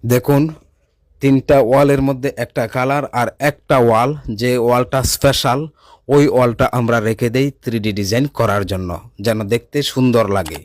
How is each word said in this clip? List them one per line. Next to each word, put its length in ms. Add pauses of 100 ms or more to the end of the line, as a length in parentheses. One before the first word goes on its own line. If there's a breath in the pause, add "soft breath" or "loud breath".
দেখুন, 380 (800)
তিনটা 380
ওয়ালের 420
মধ্যে 340
একটা 320
কালার, 440
আর 160 (220)
একটা 280
ওয়াল, 320 (300)
যে 180
ওয়ালটা 460
স্পেশাল, 560 (480 soft breath)
ওই 200
ওয়ালটা 440
আমরা 280
রেখে 300
দেই 180 (120)
থ্রি 180
ডি 140
ডিজাইন 320 (140)
করার 280
জন্য, 240 (300)
যেন 180 (100)
দেখতে 340
সুন্দর 420 (120)
লাগে। 280